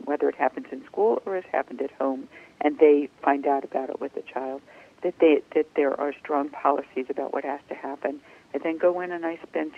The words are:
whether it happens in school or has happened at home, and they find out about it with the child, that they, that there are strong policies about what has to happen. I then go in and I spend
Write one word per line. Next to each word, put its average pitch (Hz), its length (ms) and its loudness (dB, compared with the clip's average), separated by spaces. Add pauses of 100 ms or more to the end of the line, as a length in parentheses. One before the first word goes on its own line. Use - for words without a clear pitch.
whether 147 240 0
it 135 60 -2
happens 131 360 -2
in 131 140 -12
school 220 400 0
or 196 100 -4
has 185 160 -6
happened 135 300 -4
at 139 100 -6
home, 135 380 -4 (320)
and 147 160 0
they 147 320 6 (120)
find 139 240 0
out 139 200 0
about 131 240 -6
it - 100 -8
with - 160 -8
the - 60 -6
child, 135 400 -8 (400)
that 175 180 -2
they, 156 220 8 (120)
that 156 220 2
there 143 240 2
are 143 140 -2
strong 147 340 -2
policies 139 600 0
about 139 240 -4
what 139 100 -4
has 143 240 -6
to - 80 -10
happen. 139 460 -6 (320)
I 139 60 -4
then 165 180 -4
go 175 240 2
in 180 100 -6
and 170 140 -6
I 165 180 -4
spend 156 340 -6